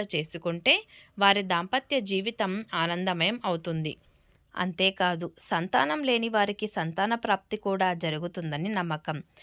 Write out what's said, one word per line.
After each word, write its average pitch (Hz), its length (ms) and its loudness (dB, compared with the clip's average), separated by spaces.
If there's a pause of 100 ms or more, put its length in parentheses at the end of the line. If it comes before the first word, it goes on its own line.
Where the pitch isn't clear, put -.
(160)
చేసుకుంటే 170 680 0 (360)
వారి 196 240 6
దాంపత్య 190 580 0
జీవితం 196 720 -2
ఆనందమయం 175 720 0
అవుతుంది. 165 500 -2 (600)
అంతేకాదు, 180 840 0
సంతానం 254 640 2
లేని 233 260 0
వారికి 208 380 0
సంతాన 190 480 0
ప్రాప్తి 214 420 -2
కూడా 190 360 2
జరుగుతుందని 165 760 -4
నమ్మకం. 165 540 -4 (200)